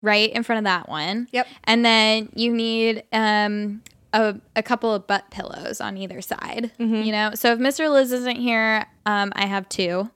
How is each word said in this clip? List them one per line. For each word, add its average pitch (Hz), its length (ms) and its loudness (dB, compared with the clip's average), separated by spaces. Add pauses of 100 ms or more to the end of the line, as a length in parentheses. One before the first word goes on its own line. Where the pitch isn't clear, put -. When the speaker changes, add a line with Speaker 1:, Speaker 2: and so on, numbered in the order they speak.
Speaker 1:
right 214 320 2
in 233 100 -2
front 226 160 0
of 214 60 -2
that 180 240 0
one. 185 440 -4
Speaker 2:
Yep. 247 140 -2 (180)
Speaker 1:
And 233 200 4
then 220 500 4
you 233 180 0
need, 226 500 0 (100)
um, 208 720 0 (320)
a, 214 220 2 (200)
a 220 60 0
couple 226 320 0
of 196 120 -4
butt 202 240 -2
pillows - 500 -10
on 196 180 -8
either 190 240 -12
side, - 480 -8 (100)
Speaker 2:
Mm-hmm. 220 220 0
Speaker 1:
you 220 100 0
know? 214 220 0
So 233 180 2
if 226 60 0
Mister 277 320 0
Liz 262 220 4
isn't 247 240 -4
here, 220 500 0 (180)
um, 202 320 0
I 196 100 -2
have 196 220 -4
two. 185 480 -2